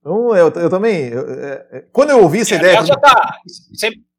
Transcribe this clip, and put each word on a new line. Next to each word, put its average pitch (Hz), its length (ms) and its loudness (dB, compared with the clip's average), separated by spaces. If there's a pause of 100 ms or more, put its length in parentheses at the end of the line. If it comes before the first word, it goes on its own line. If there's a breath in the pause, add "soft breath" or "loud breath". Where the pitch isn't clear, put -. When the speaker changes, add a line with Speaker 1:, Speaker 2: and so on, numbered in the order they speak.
Speaker 1:
Então, 220 340 -4
eu, 170 140 4
eu 165 220 -2
também, 185 380 -4
eu, 120 200 -8
é, 139 420 -14
é, 127 100 -16 (120)
quando 294 180 0
eu 254 120 4
ouvi 170 180 2
essa 208 140 -2
Speaker 2:
É, - 20 -2
Speaker 1:
ideia 175 220 4
Speaker 2:
aliás, - 100 -2
já 277 80 2
tá, 262 420 2 (360)
sempre. - 320 -8 (120)